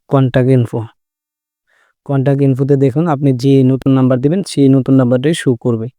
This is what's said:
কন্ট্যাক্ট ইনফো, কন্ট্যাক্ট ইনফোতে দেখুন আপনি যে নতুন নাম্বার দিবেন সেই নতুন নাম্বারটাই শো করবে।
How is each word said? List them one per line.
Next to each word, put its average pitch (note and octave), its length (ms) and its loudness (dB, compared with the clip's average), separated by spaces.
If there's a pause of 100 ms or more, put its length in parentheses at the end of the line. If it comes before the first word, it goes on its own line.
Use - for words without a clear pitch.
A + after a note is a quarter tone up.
কন্ট্যাক্ট C3 420 0
ইনফো, B2 300 0 (1300)
কন্ট্যাক্ট C#3 360 0
ইনফোতে C3+ 340 0
দেখুন C#3 320 0
আপনি C#3+ 280 0
যে C3+ 160 0 (120)
নতুন C3 280 0
নাম্বার C3 260 0
দিবেন D3+ 260 -2
সেই C#3 240 0
নতুন C3+ 280 2
নাম্বারটাই B2+ 380 0
শো - 220 -4
করবে। A#2 320 -4 (100)